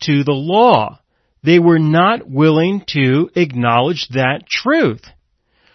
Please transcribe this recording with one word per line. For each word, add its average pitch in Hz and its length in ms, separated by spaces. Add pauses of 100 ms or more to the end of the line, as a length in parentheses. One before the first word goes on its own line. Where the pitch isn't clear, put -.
to 143 220
the 147 80
law. 160 640 (440)
They 165 160
were 170 200
not 165 500
willing 160 600
to 143 480
acknowledge 131 760
that 131 380
truth. 254 540 (720)